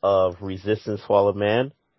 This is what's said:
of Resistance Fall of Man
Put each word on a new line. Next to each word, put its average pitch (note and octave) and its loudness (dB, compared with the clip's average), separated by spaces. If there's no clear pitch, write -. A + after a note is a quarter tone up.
of F#2 2
Resistance G2 -6
Fall G2+ 4
of G2 -2
Man A2 0